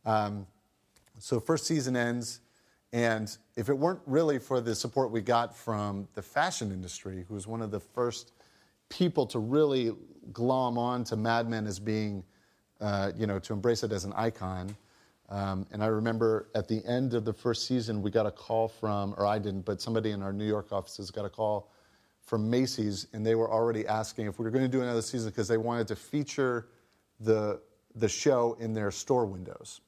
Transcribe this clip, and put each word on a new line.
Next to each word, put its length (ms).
um, 400
so 220
first 260
season 300
ends, 460
and 440
if 140
it 40
weren't 320
really 320
for 240
the 140
support 360
we 100
got 340
from 580
the 80
fashion 500
industry, 560
who 60
was 140
one 140
of 100
the 80
first 540
people 380
to 120
really 560
glom 440
on 280
to 100
Mad 340
Men 160
as 140
being, 440
uh, 340
you 120
know, 120
to 140
embrace 300
it 80
as 140
an 80
icon. 640
Um, 420
and 120
I 40
remember 680
at 120
the 180
end 280
of 120
the 80
first 340
season, 340
we 80
got 160
a 60
call 360
from, 500
or 100
I 100
didn't, 240
but 200
somebody 300
in 120
our 100
New 140
York 240
offices 400
got 140
a 40
call 420
from 260
Macy's, 640
and 120
they 100
were 160
already 360
asking 400
if 120
we 60
were 60
gonna 160
do 140
another 200
season 300
'cause 160
they 100
wanted 300
to 80
feature 720
the, 400
the 140
show 500
in 140
their 180
store 340
windows 640